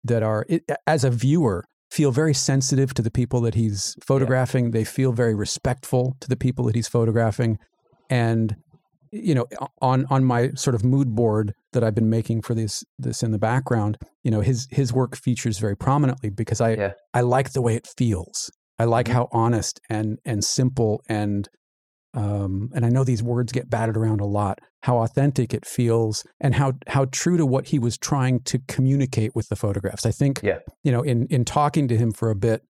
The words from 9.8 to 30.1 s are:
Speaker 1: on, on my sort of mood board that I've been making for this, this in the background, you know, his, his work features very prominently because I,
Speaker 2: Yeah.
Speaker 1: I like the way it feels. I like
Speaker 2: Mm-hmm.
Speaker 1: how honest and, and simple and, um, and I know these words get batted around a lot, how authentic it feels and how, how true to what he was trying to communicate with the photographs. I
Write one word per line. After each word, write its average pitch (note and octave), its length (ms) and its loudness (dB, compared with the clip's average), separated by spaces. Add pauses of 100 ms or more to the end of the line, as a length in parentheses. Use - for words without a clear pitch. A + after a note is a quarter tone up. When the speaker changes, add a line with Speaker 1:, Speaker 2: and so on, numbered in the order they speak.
Speaker 1:
on, C3 280 2
on C3+ 140 4
my A#2+ 320 2
sort C3+ 180 0
of A2 120 0
mood B2+ 300 2
board G#2+ 380 2 (200)
that A#2 100 2
I've A2 120 0
been A2 140 2
making A2+ 340 0
for B2 100 -4
this, A2 320 -4 (120)
this B2+ 260 -4
in A2+ 80 0
the G#2+ 60 0
background, A2 600 0 (260)
you B2 80 0
know, G#2+ 80 2
his, A#2 320 0
his B2+ 220 0
work B2+ 240 0
features A2+ 420 -2
very G#2 160 -2
prominently C3 540 0
because A2 320 -4
I, A2+ 140 2
Speaker 2:
Yeah. G2+ 160 -2 (220)
Speaker 1:
I B2 80 2
like B2 300 2
the C3+ 100 -2
way A#2 140 2
it A#2 120 -8 (100)
feels. G2+ 520 -2 (300)
I A#2 60 2
like A#2 220 2
Speaker 2:
Mm-hmm. A#2 80 0
Speaker 1:
how B2 180 2
honest A2+ 560 0
and, G#2+ 340 -4
and G#2 220 -4
simple B2+ 640 0
and, G#2 400 -2 (640)
um, G2+ 600 -2
and A#2+ 120 0
I A#2 40 2
know C3 160 2
these A#2 180 0
words A#2+ 300 -2
get B2+ 160 -6
batted A2+ 260 -2
around A2 240 0
a G2+ 60 -2
lot, G2+ 340 -2 (220)
how - 160 2
authentic C3+ 560 0
it - 120 -8
feels A2+ 600 0 (160)
and C3 140 2
how, C3+ 180 2 (140)
how C3+ 180 0
true E3+ 320 0
to D#3+ 80 4
what C3+ 220 0
he D3 120 0
was A#2 180 -2
trying B2+ 440 0
to - 260 -4
communicate C3 680 0
with A2 140 -4
the G#2 80 -4
photographs. G2+ 500 -4
I A2+ 60 2